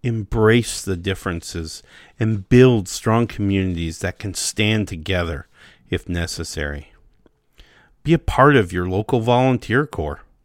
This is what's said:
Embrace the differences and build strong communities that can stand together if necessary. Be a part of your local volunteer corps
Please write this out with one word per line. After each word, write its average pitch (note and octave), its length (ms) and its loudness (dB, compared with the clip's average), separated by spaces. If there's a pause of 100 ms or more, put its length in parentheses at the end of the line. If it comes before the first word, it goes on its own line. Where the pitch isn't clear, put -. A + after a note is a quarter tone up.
Embrace A2+ 800 2
the F#2+ 140 -4
differences F2 840 -8 (380)
and A2 300 -2
build B2 380 6
strong A#2 380 -2
communities F#2+ 760 -2
that F#2 200 -6
can G2 140 -10
stand G#2+ 540 -2
together E2+ 600 -6 (420)
if - 200 -6
necessary. D#2 800 -8 (1120)
Be D#3 100 2
a E3 60 4
part C#3 360 4
of F#2+ 160 2
your F2+ 160 -4
local G#2 320 0
volunteer B2 680 0
corps D2+ 340 -8 (240)